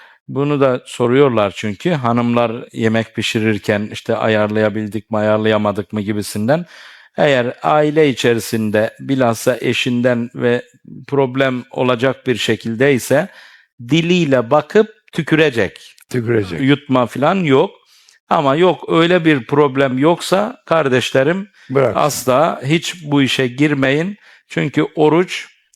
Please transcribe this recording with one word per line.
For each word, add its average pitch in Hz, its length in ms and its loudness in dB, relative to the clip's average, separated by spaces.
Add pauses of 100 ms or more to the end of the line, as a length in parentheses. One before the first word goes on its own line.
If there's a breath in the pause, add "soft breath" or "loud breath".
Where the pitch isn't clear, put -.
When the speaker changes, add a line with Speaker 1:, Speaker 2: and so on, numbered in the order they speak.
(280 soft breath)
Speaker 1:
Bunu 143 340 -2
da 127 240 2
soruyorlar 120 680 2
çünkü 110 360 -4
hanımlar 120 600 0 (220)
yemek 113 420 0
pişirirken 107 760 -2
işte 113 240 -6
ayarlayabildik 107 960 -2
mi, 110 60 -2
ayarlayamadık 107 760 0
mı 107 80 -4
gibisinden. 107 640 -2 (520 loud breath)
Eğer 127 360 2 (100)
aile 151 460 2
içerisinde 110 880 0
bilhassa 131 640 0
eşinden 120 760 -2
ve 123 280 -2 (440)
problem 135 640 0
olacak 127 560 -2
bir 127 80 2
şekildeyse 123 920 0 (600 loud breath)
diliyle 156 640 2
bakıp 202 360 2 (260)
tükürecek. 147 800 -2 (140)
Speaker 2:
Tükürecek. 110 520 -2
Speaker 1:
Yutma 135 440 2
falan 143 300 0
yok. 165 360 2 (580 soft breath)
Ama 143 260 2
yok 170 340 2
öyle 170 360 2
bir 151 220 2
problem 139 500 2
yoksa 175 680 0
kardeşlerim 147 840 0 (220 soft breath)
Speaker 2:
Bırak. 127 280 0
Speaker 1:
asla 147 640 0
hiç 156 320 -2 (160)
bu 143 100 2
işe 131 260 0
girmeyin. 143 680 0 (320 soft breath)
Çünkü 156 360 -2 (120)
oruç 160 520 0 (280)